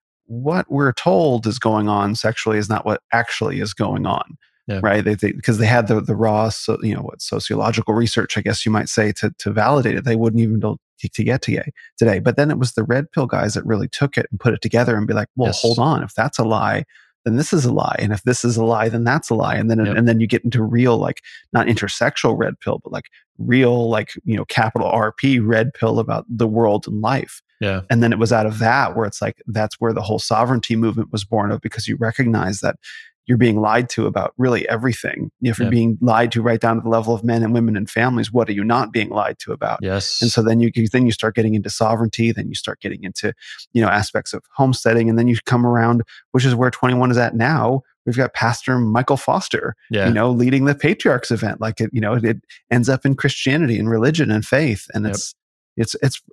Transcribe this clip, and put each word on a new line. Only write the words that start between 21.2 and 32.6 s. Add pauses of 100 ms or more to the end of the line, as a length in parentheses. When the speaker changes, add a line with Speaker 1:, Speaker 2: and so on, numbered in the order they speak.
Speaker 1:
not
intersexual
Red
Pill,
but,
like, (340)
real,
like, (120)
you
know,
capital
R
P
Red
Pill
about
the
world
and
life. (180)
Speaker 2:
Yeah.
Speaker 1:
And
then
it
was
out
of
that
where
it's
like,
that's
where
the
whole
sovereignty
movement
was
born
of,
because
you
recognize
that (500)